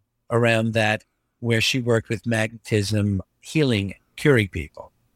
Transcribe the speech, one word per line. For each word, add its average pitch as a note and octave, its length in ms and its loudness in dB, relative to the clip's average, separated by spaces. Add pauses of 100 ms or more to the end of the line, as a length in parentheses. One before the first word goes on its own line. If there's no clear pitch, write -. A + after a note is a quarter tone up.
(320)
around A2+ 440 2
that, G#2+ 280 0 (380)
where A#2 180 0
she B2+ 220 -2
worked A#2 260 0
with A2+ 180 -6
magnetism, G#2+ 960 -2 (200)
healing, A2+ 540 0 (200)
curing B2 320 4
people. - 460 -12 (220)